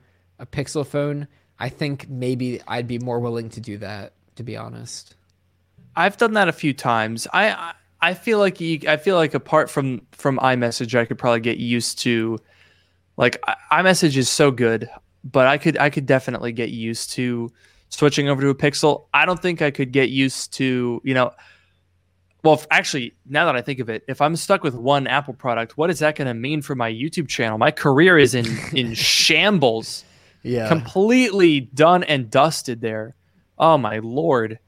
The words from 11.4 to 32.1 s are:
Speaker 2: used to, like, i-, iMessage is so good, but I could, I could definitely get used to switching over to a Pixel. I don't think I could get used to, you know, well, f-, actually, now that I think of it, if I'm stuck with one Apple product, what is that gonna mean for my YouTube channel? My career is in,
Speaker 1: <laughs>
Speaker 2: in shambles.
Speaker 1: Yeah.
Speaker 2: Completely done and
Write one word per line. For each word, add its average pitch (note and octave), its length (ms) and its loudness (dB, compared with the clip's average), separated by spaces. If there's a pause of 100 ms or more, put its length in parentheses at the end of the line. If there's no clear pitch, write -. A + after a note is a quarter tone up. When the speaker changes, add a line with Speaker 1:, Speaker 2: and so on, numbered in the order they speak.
Speaker 2:
used A#2+ 420 -4
to, A2+ 380 -2 (800)
like, B2 200 2 (100)
i-, - 340 0
iMessage F3 360 4
is B2+ 100 0
so C#3+ 240 4
good, A2+ 380 0 (340)
but C3 240 4
I C#3 100 2
could, D3 200 0
I D3 120 2
could C#3+ 160 -6
definitely B2 460 0
get A#2 180 -6
used A2+ 420 -8
to A#2+ 380 -4 (380)
switching C#3+ 400 0
over C#3 140 0
to C#3 80 2
a C3+ 60 2
Pixel. D3 580 0
I D3 120 4
don't F3+ 160 -2
think F3 200 -2
I D3 100 0
could C3 220 -6
get C3+ 160 2
used C3+ 460 -2
to, B2 500 -4
you C3+ 80 -2
know, B2+ 180 0 (1120)
well, D#3 100 8
f-, D3 160 -8
actually, D#3+ 420 -2 (140)
now D3 180 2
that D3+ 100 2
I A#2+ 60 -2
think C3 180 -6
of A#2 100 -6
it, A2 180 -6
if C3+ 140 -4
I'm D3+ 140 2
stuck F#3+ 280 0
with C#3 120 -2
one C3 320 2
Apple C3+ 260 -2
product, A2+ 440 -4
what D#3+ 120 0
is D#3 100 -4
that D3+ 160 0
gonna C3 180 -4
mean C3+ 280 -6
for C#3 140 -6
my A#2 160 -2
YouTube A#2+ 360 -6
channel? A2 300 -2
My B2+ 140 4
career D#3+ 460 6
is C3 180 6
in, A#2 100 0 (140)
Speaker 1:
<laughs> - 140 -10
Speaker 2:
in A#2 200 -2
shambles. D3+ 1120 0 (380)
Speaker 1:
Yeah. A#2+ 240 -4
Speaker 2:
Completely F#3+ 920 2
done D#3+ 420 4
and C3 260 -2